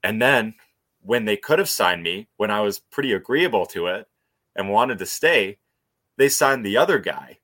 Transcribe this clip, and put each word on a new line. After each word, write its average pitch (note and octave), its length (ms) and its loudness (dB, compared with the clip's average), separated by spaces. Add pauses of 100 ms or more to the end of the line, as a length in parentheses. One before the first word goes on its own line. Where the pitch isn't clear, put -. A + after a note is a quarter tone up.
And - 180 -2
then A#2+ 340 2 (480)
when A#2 220 0
they G#2+ 120 0
could - 220 0
have - 100 0
signed F2+ 340 0
me, F2+ 260 -6 (100)
when G#2 120 0
I G#2 100 0
was G#2 200 -2
pretty C#3 320 -4
agreeable A2+ 540 0
to F2 200 -6
it F#2+ 220 -6 (480)
and G2 140 -4
wanted B2 280 0
to - 80 -8
stay, G#2 520 0 (580)
they C#3 120 4
signed C3+ 380 2
the G2 100 0
other D#3+ 220 4
guy - 460 -8